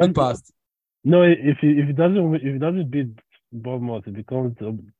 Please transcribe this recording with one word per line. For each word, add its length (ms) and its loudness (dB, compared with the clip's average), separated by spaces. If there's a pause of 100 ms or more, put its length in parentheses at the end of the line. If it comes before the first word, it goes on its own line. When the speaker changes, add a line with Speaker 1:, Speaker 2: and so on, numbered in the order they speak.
(120)
Speaker 1:
doesn't, 20 -4
Speaker 2:
passed? 380 -2 (520)
Speaker 1:
no, 180 6
if 400 4
he, 160 4
if 80 0
he 80 -4
doesn't 360 2
win, 140 0
if 80 -4
he 60 -4
doesn't 320 -4
beat 160 -4 (440)
Bournemouth, 560 -8
it 80 -12
becomes 440 -6
dou-, 260 -10 (160)